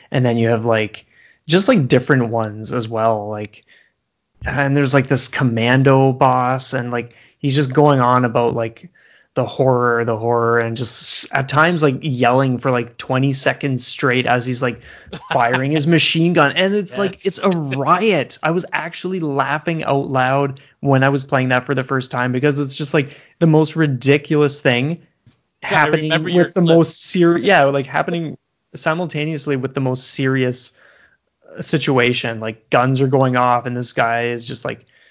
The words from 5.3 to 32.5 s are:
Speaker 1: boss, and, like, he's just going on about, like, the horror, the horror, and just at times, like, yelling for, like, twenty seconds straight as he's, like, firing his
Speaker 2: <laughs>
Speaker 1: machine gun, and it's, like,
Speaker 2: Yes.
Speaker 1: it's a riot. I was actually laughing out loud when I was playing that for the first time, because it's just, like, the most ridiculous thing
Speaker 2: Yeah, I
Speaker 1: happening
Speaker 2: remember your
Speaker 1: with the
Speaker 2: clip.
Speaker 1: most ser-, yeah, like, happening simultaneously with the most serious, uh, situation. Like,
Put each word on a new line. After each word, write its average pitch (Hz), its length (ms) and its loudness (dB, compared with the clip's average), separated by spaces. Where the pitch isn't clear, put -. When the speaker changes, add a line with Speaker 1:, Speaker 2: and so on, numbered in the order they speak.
Speaker 1:
boss, 127 600 0
and, 123 180 -4
like, 120 240 -8
he's 139 160 -2
just 135 180 0
going 147 280 4
on 127 240 4
about, 120 320 0
like, 117 340 -8
the 127 100 0
horror, 120 600 0
the 113 120 -2
horror, 117 420 0
and 113 180 -2
just - 560 -6
at 135 160 -4
times, 160 320 2
like, 139 200 2
yelling 127 580 2
for, 131 140 -2
like, 120 260 -4
twenty 135 340 0
seconds 131 540 -4
straight 127 400 -2
as 123 180 0
he's, 127 180 -4
like, 120 200 -4
firing 127 380 0
his 151 160 0
Speaker 2:
<laughs> 165 100 4
Speaker 1:
machine 165 360 2
gun, 151 240 4
and 190 180 0
it's, 202 240 -4
like, 196 140 -2
Speaker 2:
Yes. - 140 -10
Speaker 1:
it's 190 120 -4
a 196 120 0
riot. 156 920 0
I 160 80 0
was 170 220 -2
actually 170 480 -6
laughing 151 640 -4
out 139 240 -2
loud 135 520 0
when 135 240 2
I 139 40 4
was 139 140 0
playing 127 280 0
that 127 160 0
for 139 80 -2
the 131 100 -2
first 131 260 -4
time, 127 220 -2
because 139 260 0
it's 135 160 -4
just, 143 200 -6
like, 143 220 -2
the 170 80 2
most 156 300 4
ridiculous 147 840 0
thing 135 380 0
Speaker 2:
Yeah, - 80 -12
I 196 40 -2
Speaker 1:
happening 156 360 2
Speaker 2:
remember 160 200 -2
your 175 160 4
Speaker 1:
with - 80 -14
the 185 80 2
Speaker 2:
clip. 165 140 6
Speaker 1:
most 160 280 2
ser-, 170 340 2
yeah, 180 240 4
like, 139 240 2
happening 156 500 -6
simultaneously 156 800 -4
with 135 200 -6
the 143 60 -4
most 127 340 -4
serious, 131 580 -2
uh, - 60 -12
situation. 123 800 0
Like, 113 300 -10